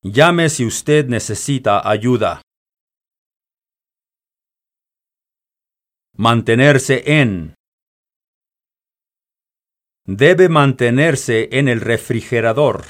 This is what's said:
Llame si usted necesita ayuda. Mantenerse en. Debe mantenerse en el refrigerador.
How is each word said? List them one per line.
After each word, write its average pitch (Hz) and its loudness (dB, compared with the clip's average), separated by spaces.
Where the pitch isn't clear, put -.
Llame 160 2
si 123 -4
usted 147 -2
necesita 110 -4
ayuda. 107 -2
Mantenerse 120 2
en. 92 -4
Debe 160 4
mantenerse 131 0
en 135 -2
el 117 0
refrigerador. 113 -2